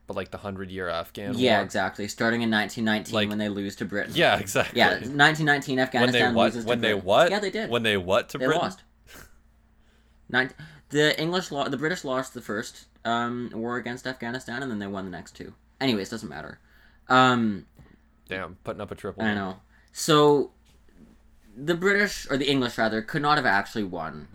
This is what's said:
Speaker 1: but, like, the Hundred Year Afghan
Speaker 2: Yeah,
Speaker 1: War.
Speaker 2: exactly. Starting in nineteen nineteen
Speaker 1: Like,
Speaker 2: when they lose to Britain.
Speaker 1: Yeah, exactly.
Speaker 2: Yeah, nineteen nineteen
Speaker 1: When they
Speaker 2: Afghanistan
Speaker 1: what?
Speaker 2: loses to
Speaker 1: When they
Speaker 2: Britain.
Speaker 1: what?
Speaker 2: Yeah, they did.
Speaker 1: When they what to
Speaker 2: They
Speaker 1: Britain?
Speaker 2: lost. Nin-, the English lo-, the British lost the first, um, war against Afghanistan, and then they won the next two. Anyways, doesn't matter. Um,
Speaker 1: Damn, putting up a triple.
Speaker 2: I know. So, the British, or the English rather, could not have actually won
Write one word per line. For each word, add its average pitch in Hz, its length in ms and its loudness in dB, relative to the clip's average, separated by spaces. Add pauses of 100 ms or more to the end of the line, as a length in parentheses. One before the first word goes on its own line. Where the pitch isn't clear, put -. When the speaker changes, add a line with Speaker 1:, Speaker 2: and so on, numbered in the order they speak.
Speaker 1:
but, 95 100 -10
like, 95 140 -6
the 92 80 -10
Hundred 98 320 -8
Year 92 180 -6
Afghan 87 500 -6
Speaker 2:
Yeah, 120 180 4
Speaker 1:
War. 98 80 0
Speaker 2:
exactly. 98 440 -4
Starting 117 340 -2
in 117 80 0
nineteen 107 340 -2
nineteen 107 300 -2
Speaker 1:
Like, 107 160 2
Speaker 2:
when 104 80 -4
they 107 100 -2
lose 101 280 -4
to - 100 -8
Britain. 95 280 -4
Speaker 1:
Yeah, 135 240 6
exactly. 113 400 -2
Speaker 2:
Yeah, 95 280 4
nineteen 151 400 4
nineteen 143 300 2
Speaker 1:
When 131 100 2
they 127 120 -2
Speaker 2:
Afghanistan 120 360 4
Speaker 1:
what? 101 100 6
Speaker 2:
loses 117 200 0
to 104 40 -2
Speaker 1:
When 120 140 2
they 117 100 2
Speaker 2:
Britain. 95 140 -2
Speaker 1:
what? 135 240 6
Speaker 2:
Yeah, 196 80 2
they 196 120 -2
did. 214 200 -4
Speaker 1:
When 117 120 0
they 107 140 4
what 95 340 2
to - 80 -6
Speaker 2:
They 127 80 -2
Speaker 1:
Britain? 160 160 2
Speaker 2:
lost. 104 200 -6 (1500)
Nin-, 127 240 0 (360)
the 147 320 2
English 175 300 -2
lo-, 139 180 -2
the 139 80 -2
British 165 280 -4
lost 131 300 -2
the 120 60 -12
first, - 460 -8 (180)
um, 120 480 -2
war 120 240 -6
against 120 300 -8
Afghanistan, 120 560 -8
and 135 80 -6
then 107 80 -4
they 101 80 -6
won 98 180 -6
the 95 60 -10
next - 260 -14
two. - 180 -16 (260)
Anyways, 110 280 2
doesn't 113 200 -8
matter. 71 300 -14 (500)
Um, 123 580 4 (600)
Speaker 1:
Damn, 92 360 -8
putting 98 160 -8
up 101 100 -10
a 101 40 -10
triple. 95 280 -10
Speaker 2:
I 107 120 0
know. 98 260 -6 (320)
So, 147 600 4 (1040)
the 147 200 -2
British, 196 560 0
or 139 80 2
the 135 100 0
English 131 300 0
rather, 110 240 0
could 151 180 -4
not 147 160 2
have 143 100 0
actually 101 380 0
won 80 500 -8